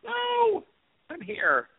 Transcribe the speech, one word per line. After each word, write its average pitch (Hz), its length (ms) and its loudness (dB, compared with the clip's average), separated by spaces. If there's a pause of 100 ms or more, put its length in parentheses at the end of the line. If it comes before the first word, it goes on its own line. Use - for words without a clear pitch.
No, 480 600 0 (460)
I'm 339 120 -12
here. 165 460 0 (120)